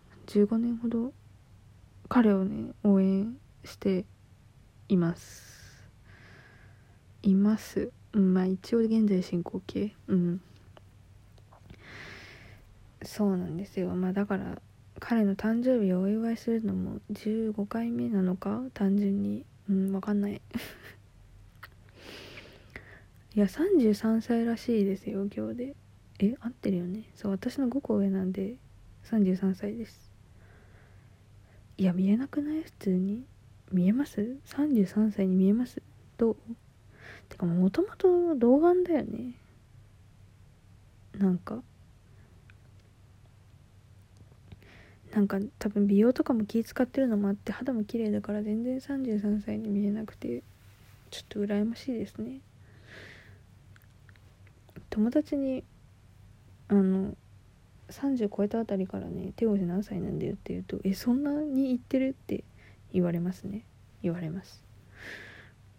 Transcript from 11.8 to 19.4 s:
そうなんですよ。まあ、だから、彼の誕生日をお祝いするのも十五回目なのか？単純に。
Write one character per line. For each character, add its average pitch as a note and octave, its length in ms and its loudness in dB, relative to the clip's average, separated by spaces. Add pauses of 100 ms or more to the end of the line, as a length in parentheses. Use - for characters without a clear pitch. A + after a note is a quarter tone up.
そ - 240 -2
う G3 100 2
な F3+ 80 -2
ん E3 140 -6
で G3 80 -6
す - 140 -8
よ。 F3+ 80 -2
ま F3+ 200 -2
あ、 F#3 60 -2
だ G3+ 100 0
か G3+ 140 -2
ら、 F#3+ 240 -8 (380)
彼 A3+ 240 2
の G3 120 2
誕 A3+ 260 0
生 B3 220 4
日 F#3 80 4
を F3+ 100 2
お G3 60 2
祝 A3+ 240 0
い A3+ 40 -2
す - 140 -4
る A3+ 140 0
の G3 100 -2
も F#3+ 260 -4 (100)
十 G#3+ 420 -2
五 G#3 140 -4
回 A#3 240 -4
目 A#3+ 180 -2
な G3+ 140 2
の F#3 140 2
か？ G#3 260 -4 (120)
単 G3 220 2
純 G3+ 260 2
に。 G#3 220 -4 (240)